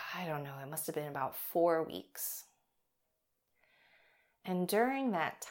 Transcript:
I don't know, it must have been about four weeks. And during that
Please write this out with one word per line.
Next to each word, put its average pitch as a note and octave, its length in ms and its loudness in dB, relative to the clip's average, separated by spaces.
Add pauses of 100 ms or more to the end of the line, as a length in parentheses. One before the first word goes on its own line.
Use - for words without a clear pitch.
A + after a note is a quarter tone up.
(160)
I F3+ 80 -6
don't D3+ 200 -2
know, C#3 180 -10
it C3+ 80 -10
must - 160 -6
have D#3 80 -4
been D3 140 -2
about C#3 280 -4
four E3 460 4
weeks. - 600 -8 (2000)
And F3+ 220 0
during B3 460 2
that D#3 380 0